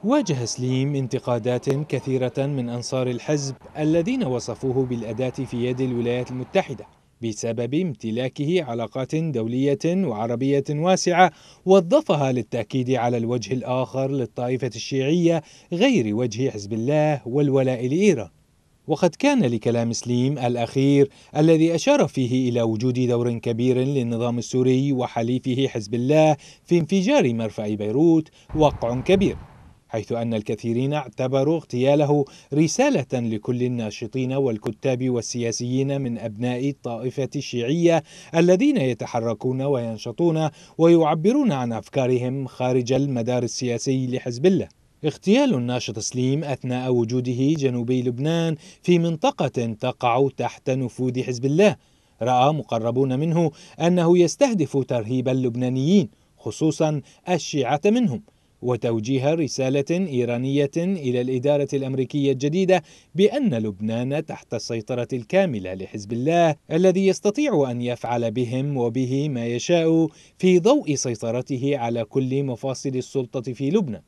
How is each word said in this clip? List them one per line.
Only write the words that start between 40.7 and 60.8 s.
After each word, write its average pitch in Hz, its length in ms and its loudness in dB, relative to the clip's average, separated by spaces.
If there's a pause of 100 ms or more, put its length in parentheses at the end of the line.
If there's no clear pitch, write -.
ويعبرون 170 760 4
عن 123 220 -2
أفكارهم 127 720 -2
خارج 127 460 0
المدار 127 500 0
السياسي 127 640 -2
لحزب 123 380 -4
الله. 180 220 2 (380)
اغتيال 233 480 2
الناشط 123 460 -4
سليم 131 440 -2
أثناء 127 500 -4
وجوده 123 600 0
جنوبي 127 480 0
لبنان 156 540 -2 (280)
في 175 160 4
منطقة 156 800 -2
تقع 127 480 0 (100)
تحت - 320 -6
نفوذ 127 540 -2
حزب 123 220 -6
الله، 156 300 4 (460)
رأى 127 320 4
مقربون 127 680 0
منه 160 320 0 (280)
أنه 175 380 4
يستهدف 175 600 2
ترهيب 123 520 -2
اللبنانيين، 131 800 2 (280)
خصوصًا 156 640 -2 (280)
الشيعة 147 560 -2
منهم، 208 380 2 (380)
وتوجيه 123 720 0
رسالة 139 580 -2
إيرانية 139 840 -2
إلى 160 440 -2